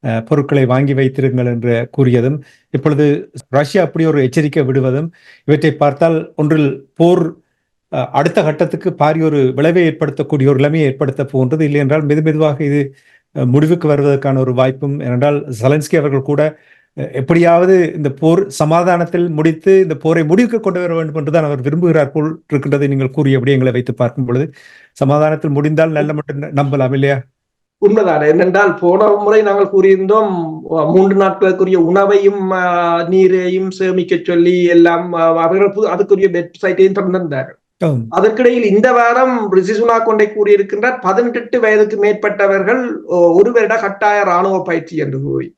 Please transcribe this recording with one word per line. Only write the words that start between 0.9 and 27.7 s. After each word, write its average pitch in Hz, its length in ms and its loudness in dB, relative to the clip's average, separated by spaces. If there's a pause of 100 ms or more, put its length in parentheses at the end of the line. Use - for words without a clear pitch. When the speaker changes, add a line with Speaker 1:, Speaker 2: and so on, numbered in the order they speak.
Speaker 1:
வைத்திருங்கள் 131 520 -2
என்று 117 520 -2
கூறியதும், 131 440 0 (280)
இப்பொழுது 147 640 0 (180)
ரஷ்யா 151 340 0
அப்படி 160 220 -2
ஒரு 147 180 2
எச்சரிக்கை 147 400 0
விடுவதும், 131 480 -2 (340)
இவற்றை 151 260 2
பார்த்தால் 156 640 0
ஒன்றில் 151 600 -2
போர், 170 400 2 (560)
அஹ், 131 200 -4
அடுத்த 165 320 -2
கட்டத்துக்கு 160 460 -4
பாரிய 156 340 0
ஒரு 143 320 0
விளைவை 165 320 2
ஏற்படுத்தக்கூடிய 151 440 -4
ஒரு 139 240 2
நிலைமையை 147 340 0
ஏற்படுத்த 135 360 -4
போன்றது. 135 400 -2
இல்லை 143 140 0
என்றால் 147 260 0
மெது 151 160 0
மெதுவாக 156 420 0
இது, 143 300 -2 (420)
அஹ், 131 100 -2
முடிவுக்கு 156 420 2
வருவதற்கான 139 500 0
ஒரு 127 160 0
வாய்ப்பும், 135 460 -2
ஏனென்றால் 143 460 -2 (160)
ஜெலன்ஸ்கி 147 360 0
அவர்கள் 139 240 0
கூட, 147 360 -2 (420)
அஹ், - 140 -10
எப்படியாவது 170 840 2
இந்த 147 140 -4
போர் 160 380 0
சமாதானத்தில் 175 840 0
முடித்து 160 520 2
இந்த 160 140 -2
போரை 160 300 0
முடிவுக்கு 220 340 0
கொண்டு 190 200 -4
வர 175 160 -4
வேண்டும் 160 200 -6
என்றுதான் 156 280 -2
அவர் 143 180 -4
விரும்புகிறார் 156 500 0
போல் 156 300 -4 (120)
இருக்கின்றதை 139 340 0
நீங்கள் 135 220 -2
கூறிய 135 300 0
விடயங்களை 131 320 0
வைத்து 120 220 -4
பார்க்கும் 123 320 -4
பொழுது, 123 280 -4 (400)
சமாதானத்தில் 151 580 0
முடிந்தால் 151 400 0
நல்ல 151 220 -2
மட்டும் 147 280 -8
ந-, 147 40 -10
நம்பலாம் 139 480 -2
இல்லையா? 135 280 0 (560)